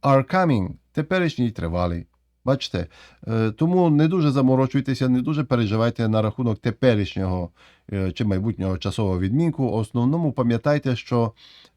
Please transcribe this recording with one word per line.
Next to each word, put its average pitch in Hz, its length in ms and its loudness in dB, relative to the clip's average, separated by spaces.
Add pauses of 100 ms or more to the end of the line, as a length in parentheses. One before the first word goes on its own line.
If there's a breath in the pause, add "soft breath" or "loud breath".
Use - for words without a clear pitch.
Are 135 320 2
coming. 143 360 2 (220)
Теперішній 156 600 -2
тривалий. 85 540 -4 (400)
Бачите? 123 420 -2 (400 loud breath)
Е, 110 240 0
тому 170 380 2
не 151 180 4
дуже 160 240 2
заморочуйтеся, 131 800 2
не 127 120 2
дуже 147 220 -2
переживайте 113 640 0
на 110 140 2
рахунок 107 380 -2
теперішнього, 98 920 0 (440 soft breath)
е, 95 180 -2
чи 117 140 -4
майбутнього 95 520 -2
часового 95 420 -2
відмінку. 131 500 0
В - 40 -4
основному 123 580 0
пам'ятайте, 131 640 0
що 117 380 -2 (440 loud breath)